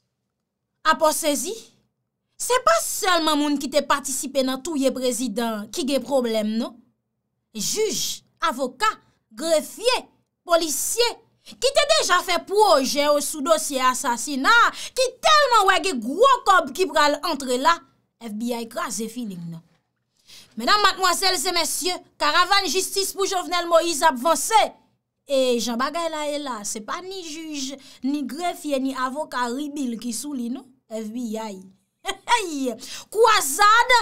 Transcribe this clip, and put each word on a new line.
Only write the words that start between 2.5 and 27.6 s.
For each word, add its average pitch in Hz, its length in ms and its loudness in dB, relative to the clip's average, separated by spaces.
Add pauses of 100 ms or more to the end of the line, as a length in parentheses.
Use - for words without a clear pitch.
pa 659 200 2
sèlman 330 580 0
moun 294 240 0
ki 277 80 -6
te 285 160 0
patisipe 277 580 -2
nan 262 220 -4
touye 269 260 0
prezidan 240 680 -4
an 208 100 -12
ki 339 160 -6
gen 269 200 -2
pwoblèm. 226 520 0
Non, 262 220 -6 (760)
jij, 233 680 -4 (160)
avoka, 277 500 -2 (440)
grefye, 330 640 -2 (500)
polisye 339 600 0 (320)
ki - 340 -4
te 587 120 4
deja 466 360 2
fè 349 200 -2
pwojè 294 680 2
yo 294 120 2
sou 294 240 -6
dosye 294 380 0
asasina 254 680 0
a, 440 180 6
ki - 440 -2
tèlman 539 540 4
wè 370 140 4
gen 311 180 -2
gwo 392 440 4
kòb 370 280 4
ki 370 160 0
pral 294 320 2
antre 262 400 -2
la, 330 160 4 (440)
FBI 233 480 -6
kraze 233 400 -6
filing 196 400 -10
nan 165 160 -14 (920)
medam, 349 260 2
madmwazèl. 370 560 2
Se 359 140 -2
mesye 339 420 -2 (240)
Karavan, 359 500 2
jistis 370 480 -2
pou 392 80 0
jouvnèl. 349 400 -2
Moyiz 339 400 2
ap 294 160 4
vanse. 330 380 2 (680)
Jan 247 500 0
bagay 320 320 -2
la 302 160 -6
ye 294 160 -4
la, 254 220 -8
se 208 180 -8
pa 277 180 -10
ni 370 220 -12
jij, 302 560 -10 (220)